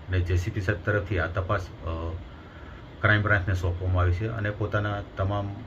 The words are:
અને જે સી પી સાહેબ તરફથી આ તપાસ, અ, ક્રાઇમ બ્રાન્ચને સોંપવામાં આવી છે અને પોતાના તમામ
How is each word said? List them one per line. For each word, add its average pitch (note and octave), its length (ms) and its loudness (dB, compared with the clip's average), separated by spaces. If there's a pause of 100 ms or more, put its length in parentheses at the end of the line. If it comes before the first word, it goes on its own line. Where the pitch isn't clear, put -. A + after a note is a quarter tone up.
અને F#2 160 0
જે F2+ 180 2
સી G2 140 0
પી G2+ 100 -2
સાહેબ - 240 -2
તરફથી G2+ 340 0
આ D#2+ 80 0
તપાસ, F#2+ 340 -2
અ, - 300 -8 (1080)
ક્રાઇમ G#2 200 6
બ્રાન્ચને G2 320 4
સોંપવામાં F2+ 500 2
આવી F2+ 100 6
છે G#2+ 140 0
અને G#2+ 240 -2
પોતાના G#2 500 0 (160)
તમામ G2+ 320 0 (180)